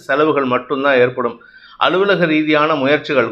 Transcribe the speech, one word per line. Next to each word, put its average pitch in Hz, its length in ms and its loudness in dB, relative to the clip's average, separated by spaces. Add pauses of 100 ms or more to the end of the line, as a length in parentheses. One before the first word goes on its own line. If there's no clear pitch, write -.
செலவுகள் 143 480 0
மட்டும்தான் 135 500 0
ஏற்படும். 123 320 -4 (480)
அலுவலக 180 480 0
ரீதியான 151 420 0
முயற்சிகள், 139 560 0